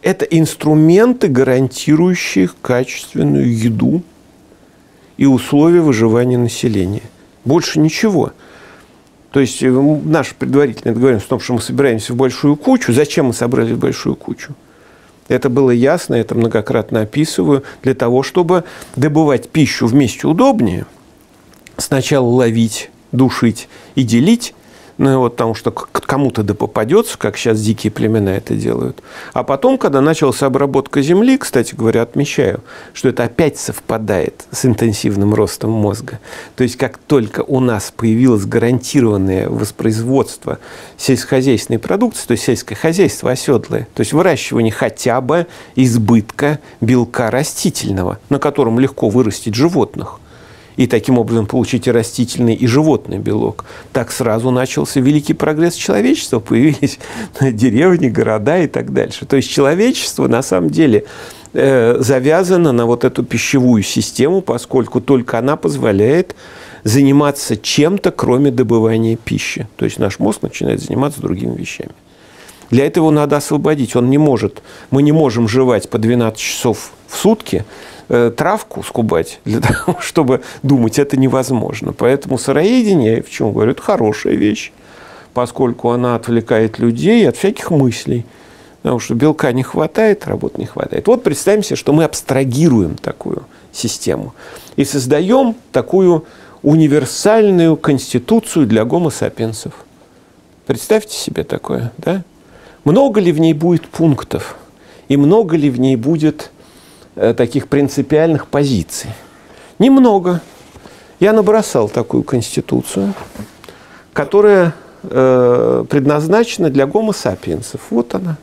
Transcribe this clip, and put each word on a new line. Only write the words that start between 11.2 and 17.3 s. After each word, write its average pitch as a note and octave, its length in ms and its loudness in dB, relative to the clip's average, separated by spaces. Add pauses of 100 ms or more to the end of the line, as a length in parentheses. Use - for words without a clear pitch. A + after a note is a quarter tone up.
в - 20 -20
том, A#2+ 120 -2
что - 140 -6
мы A2+ 60 0
собираемся B2 520 -2
в A#2+ 40 -6
большую C3+ 400 0
кучу. B3 360 0
Зачем D3 340 2
мы A#2+ 60 0
собрались A#2+ 400 -2
в A#2 60 -4
большую C3 380 -4
кучу? - 380 -12 (760)
Это D#3 220 0
было C3 200 2
ясно, C3 440 0
это A#2 200 -2
многократно A2+ 680 0
описываю. D3 600 0 (200)